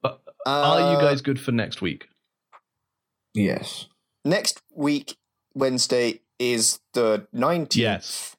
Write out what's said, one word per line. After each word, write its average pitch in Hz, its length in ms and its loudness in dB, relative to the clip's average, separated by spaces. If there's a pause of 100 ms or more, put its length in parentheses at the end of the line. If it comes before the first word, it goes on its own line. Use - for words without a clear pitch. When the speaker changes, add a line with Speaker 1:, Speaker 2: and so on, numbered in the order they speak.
Speaker 1:
But - 200 -6 (240)
are 143 340 4 (120)
you 143 60 4
Speaker 2:
Uh, - 20 4
Speaker 1:
guys 143 220 4
good 135 180 -2
for 127 120 -4
next 113 300 -4
week? - 260 -6 (1300)
Speaker 3:
Yes. - 540 -2 (360)
Speaker 2:
Next - 380 -2 (120)
week, 147 420 -2 (380)
Wednesday, 127 680 0 (180)
is 120 420 0 (120)
the 110 400 2
nineteenth. 147 440 0
Speaker 1:
Yes. 107 640 -4